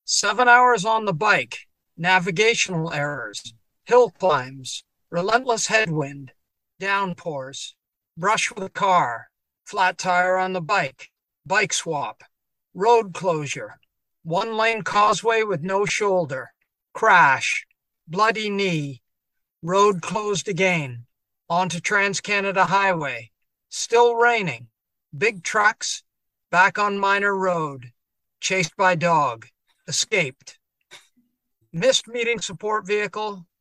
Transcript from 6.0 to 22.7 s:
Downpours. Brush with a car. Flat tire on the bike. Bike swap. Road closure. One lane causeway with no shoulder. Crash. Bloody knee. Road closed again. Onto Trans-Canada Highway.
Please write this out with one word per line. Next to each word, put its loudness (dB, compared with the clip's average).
Downpours. -6
Brush 0
with -10
a -8
car. 0
Flat 0
tire 2
on -2
the -4
bike. -4
Bike 0
swap. -6
Road 2
closure. -4
One -4
lane 0
causeway 2
with -4
no 0
shoulder. -2
Crash. 4
Bloody -2
knee. -4
Road 2
closed -4
again. -2
Onto -2
Trans-Canada 0
Highway. -2